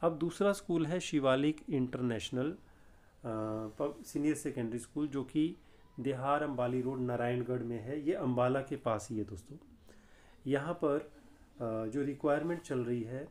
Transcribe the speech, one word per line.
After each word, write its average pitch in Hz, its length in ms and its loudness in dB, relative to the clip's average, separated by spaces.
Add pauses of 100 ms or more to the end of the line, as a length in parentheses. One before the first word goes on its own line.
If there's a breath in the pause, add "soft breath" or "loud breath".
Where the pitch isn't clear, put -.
अब 165 180 2
दूसरा 175 340 2
स्कूल 170 340 0
है 175 140 0
शिवालिक 143 600 4 (100)
इंटरनेशनल, 127 800 0
अ, 190 100 -8 (1160 soft breath)
पब-, 147 260 -4
सीनियर 147 300 0
सेकेंडरी 123 440 -4
स्कूल, 147 300 -4
जो 135 160 -2
कि 156 320 0 (440 soft breath)
देहार 135 420 2
अंबाली 127 380 0
रोड 127 200 -2
नारायणगढ़ 123 580 0
में 117 220 -4
है। 139 260 -6
ये 165 60 4
अंबाला 127 480 2
के 135 160 -4
पास 110 340 0
ही 110 80 -2
है 104 60 -2
दोस्तों। 101 320 -12 (920 soft breath)
यहाँ 143 280 0
पर, 151 360 0 (500 loud breath)
अ, 113 260 -2
जो 131 160 -2
रिक्वायरमेंट 151 580 0
चल 135 180 -2
रही 120 240 0
है, 131 280 -8